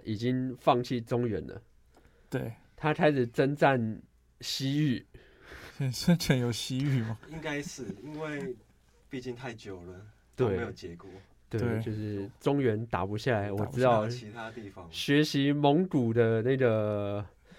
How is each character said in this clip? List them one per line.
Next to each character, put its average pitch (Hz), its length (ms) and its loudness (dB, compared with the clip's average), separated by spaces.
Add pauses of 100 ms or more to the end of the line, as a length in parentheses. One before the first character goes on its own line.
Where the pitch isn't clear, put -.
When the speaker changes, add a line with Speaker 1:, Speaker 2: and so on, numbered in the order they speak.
Speaker 1:
已 110 100 -2
经 127 420 -2
放 123 260 4
弃 123 180 -2
中 120 260 0
原 85 180 -2
了。 87 160 -12 (680)
Speaker 2:
对。 127 240 -4 (240)
Speaker 1:
他 151 160 0
开 156 180 4
始 127 160 2
征 143 280 0
战 127 460 2 (380)
西 135 400 -2
域。 139 260 0 (380)
Speaker 2:
<laughs> - 480 -6
孙 170 260 4
权 139 220 2
有 120 120 0
西 127 260 -4
域 135 240 2
吗？ 110 180 -6 (100)
Speaker 3:
应 156 120 -12
该 147 200 -4
是， 135 240 -10 (160)
因 151 200 -10
为 143 340 -6 (540)
毕 135 100 -8
竟 123 160 -8
太 120 180 -10
久 98 300 -12
了， 92 220 -16 (300)
Speaker 1:
对。 123 160 2
Speaker 3:
都 95 40 2
没 90 60 0
有 - 100 -4
结 85 240 -12
果。 - 140 -18 (400)
Speaker 1:
对， 113 100 -2
Speaker 2:
对。 113 220 0
Speaker 1:
就 113 100 -4
是 104 380 -6 (100)
中 143 220 2
原 113 240 2
打 90 200 -2
不 101 120 -4
下 117 200 0
来， 101 120 -2
Speaker 2:
打 98 160 -2
不 131 120 -6
下 123 140 6
来。 113 60 6
Speaker 1:
我 107 100 0
知 - 0 -
道 - 0 -
Speaker 3:
其 117 240 -8
他 113 200 -10
地 113 180 -14
方。 90 200 -16
Speaker 1:
学 143 320 2
习 143 300 2
蒙 147 340 4
古 120 280 2
的 113 280 4
那 127 140 2
个， 107 720 0 (340)